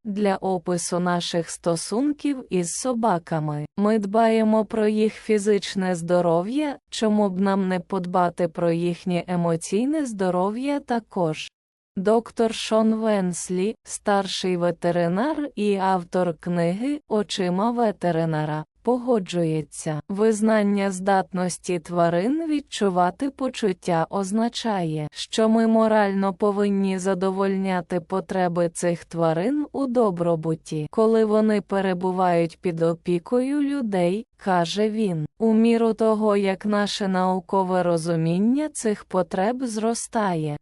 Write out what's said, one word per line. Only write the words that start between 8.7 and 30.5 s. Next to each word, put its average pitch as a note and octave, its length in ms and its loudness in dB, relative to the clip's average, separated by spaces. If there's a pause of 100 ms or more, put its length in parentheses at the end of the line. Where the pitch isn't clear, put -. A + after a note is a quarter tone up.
їхнє F3 540 -2
емоційне G3 800 0
здоров'я G#3 720 -2
також? F#3+ 720 -4 (460)
Доктор A3+ 580 0
Шон A3 400 2
Венслі, G3 800 -2 (100)
старший G3 720 -2
ветеринар F3 1000 0
і G#3 220 0
автор F3+ 640 0
книги F3+ 680 -2
«Очима G3 640 -2
ветеринара», E3 920 -2 (180)
погоджується. F3 1300 -2
Визнання G#3 840 2
здатності F#3 880 -2
тварин F3 720 0
відчувати G3+ 800 0
почуття F#3 800 -2
означає, F#3+ 1000 -2
що - 360 0
ми A3+ 180 4
морально G#3+ 680 2
повинні G3 640 0
задовольняти F#3+ 1000 0
потреби F3+ 680 -2
цих E3+ 360 -4
тварин E3+ 680 0
у C#4 140 -2
добробуті, E3+ 1040 0